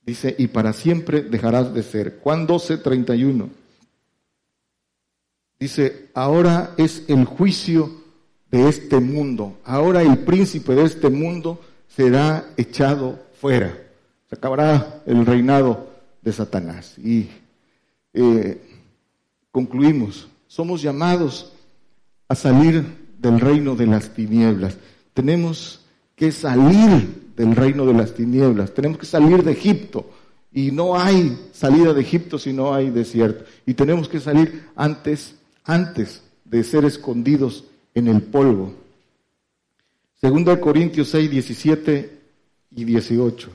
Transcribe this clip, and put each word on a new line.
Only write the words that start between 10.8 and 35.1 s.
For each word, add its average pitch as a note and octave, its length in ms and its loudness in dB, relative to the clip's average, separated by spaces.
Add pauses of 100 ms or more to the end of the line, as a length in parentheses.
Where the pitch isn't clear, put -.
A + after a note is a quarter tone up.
este D#3+ 240 0
mundo E3 500 -4 (300)
será C#3 680 0
echado C3+ 640 -4 (140)
fuera". A2+ 440 -2 (520)
Se - 60 -14
acabará C#3+ 680 -2
el A#2+ 200 2
reinado B2 640 0 (320)
de A2+ 100 -4
Satanás. F2 680 -10
Y, A2 300 -2 (840)
eh, A2+ 480 0 (880)
concluimos. B2+ 800 -2 (180)
Somos E3+ 380 -8
llamados D#3 680 -2 (760)
a B2+ 80 -2
salir D3+ 500 4 (320)
del A#2 220 2
reino C#3 360 0
de A2+ 120 0
las G#2+ 260 0
tinieblas. G#2+ 640 0 (380)
Tenemos D#3+ 680 -4 (340)
que D#3 160 0
salir D3 1040 4
del A2+ 200 2
reino C3+ 320 2
de B2 60 4
las A2+ 200 2
tinieblas. A#2+ 640 0
Tenemos D#3 240 -4
que - 80 -18
salir E3+ 360 4
de D3+ 100 0
Egipto. - 580 -2 (400)
Y C3+ 180 -4
no F3+ 300 -2
hay F3+ 540 0
salida D#3 420 4
de C#3 60 2
Egipto E3+ 360 -4
si C3+ 160 -8
no C3+ 180 -2
hay C3+ 200 -2
desierto. A2+ 540 -2 (200)
Y B2+ 80 -2
tenemos D#3 340 0
que D#3+ 120 -8
salir D3+ 460 0 (100)
antes, D3+ 580 -6 (300)